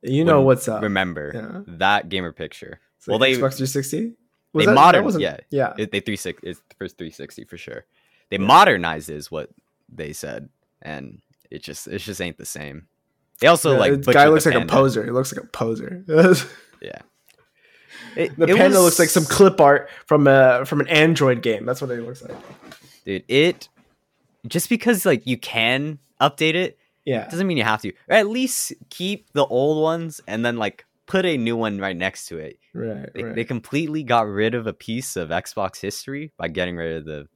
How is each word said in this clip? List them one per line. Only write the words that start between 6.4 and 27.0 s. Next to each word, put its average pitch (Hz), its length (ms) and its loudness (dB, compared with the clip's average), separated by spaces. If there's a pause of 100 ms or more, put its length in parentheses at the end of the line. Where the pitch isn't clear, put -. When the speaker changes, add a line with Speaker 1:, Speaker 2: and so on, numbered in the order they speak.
Speaker 2:
it's 87 200 -14
the - 60 -20
first - 220 -14
three 82 140 -14
sixty - 340 -18
for 87 120 -20
sure. - 280 -16 (440)
They 101 80 -4
Speaker 1:
Yeah. 98 80 0
Speaker 2:
modernized 95 640 4
is 76 220 -12
what 78 180 -10 (400)
they 78 240 -14
said, - 360 -14 (320)
and 69 400 -16 (280)
it 73 140 -16
just, - 240 -16
it 95 120 -10
just 95 220 -12
ain't 87 160 -10
the - 80 -18
same. 73 420 -16 (520)
They 127 80 4
also, 165 260 4
Speaker 1:
Yeah, 131 60 2
Speaker 2:
like, 139 240 2
Speaker 1:
the 127 100 2
guy 143 120 8
Speaker 2:
butchered - 20 6
the 151 40 6
Speaker 1:
looks 156 140 4
like 165 100 2
a - 40 2
Speaker 2:
panda. - 140 -4
Speaker 1:
poser. 131 300 2
He 113 80 -8
looks 131 240 -4
like - 80 -12
a - 40 -20
poser. 123 600 -8
<laughs> 165 400 4 (340)
Speaker 2:
Yeah. - 180 -16 (1160)
It, 156 220 -4
Speaker 1:
The 165 100 4
Speaker 2:
it 185 100 4
Speaker 1:
panda 196 240 6
looks 175 180 6
like 170 80 6
Speaker 2:
was - 60 -2
Speaker 1:
some 160 120 2
clip 190 360 4
art 143 280 6 (160)
from 151 220 4
a, 131 380 6
from 147 160 -2
an 147 60 -2
Android 151 540 4
game. 113 240 -2
That's 127 160 -6
what 135 100 -8
it 120 140 -8
looks 127 160 -16
like. - 140 -18 (680)
Speaker 2:
Dude, 95 220 -6
it, 151 420 0 (800)
just 170 220 -4
because, 226 360 -2
like, 139 200 0
you 127 120 -4
can 135 640 -4 (200)
update 156 360 0
it, 180 220 -4 (280)